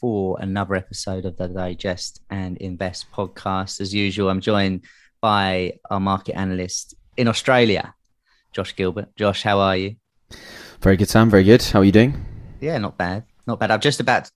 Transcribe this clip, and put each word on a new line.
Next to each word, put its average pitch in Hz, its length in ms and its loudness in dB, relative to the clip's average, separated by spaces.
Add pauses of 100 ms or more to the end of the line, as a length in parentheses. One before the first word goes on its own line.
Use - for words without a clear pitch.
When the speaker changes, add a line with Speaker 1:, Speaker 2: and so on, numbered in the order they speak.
Speaker 1:
for 98 400 -2
another 98 320 -4
episode 95 520 -8
of 90 120 -8
the 92 100 -4
Digest 90 720 -8 (120)
and 92 260 -8
Invest 90 540 -10
podcast. 95 680 -6
As 98 140 -8
usual, 101 360 -2
I'm 95 120 -2
joined 98 440 0 (360)
by 95 520 0 (180)
our 98 80 -2
market 98 360 -4
analyst 92 600 -6 (200)
in 123 120 0
Australia, 113 680 2 (600)
Josh - 220 -8
Gilbert. 95 400 -6
Josh, 104 280 0
how 101 160 2
are 95 180 2
you? 98 200 -6 (840)
Speaker 2:
Very 95 160 4
good, 101 100 2
Sam. 113 220 4
Very 101 140 8
good. 113 180 8
How - 180 0
are 95 60 6
you 98 60 6
doing? 120 340 4 (340)
Speaker 1:
Yeah, 147 200 -4
not 101 180 -8
bad. 92 260 -4 (220)
Not 113 140 -6
bad. 107 100 0
I've 107 120 2
just 143 180 0
about 117 360 0